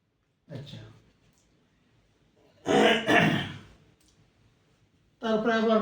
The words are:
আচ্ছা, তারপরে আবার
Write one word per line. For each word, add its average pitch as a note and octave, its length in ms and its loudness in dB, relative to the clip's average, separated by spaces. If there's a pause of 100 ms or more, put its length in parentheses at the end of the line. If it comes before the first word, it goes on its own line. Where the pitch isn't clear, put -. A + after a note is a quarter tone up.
(540)
আচ্ছা, A2+ 260 -16 (4000)
তারপরে A3+ 320 -2
আবার A3 300 2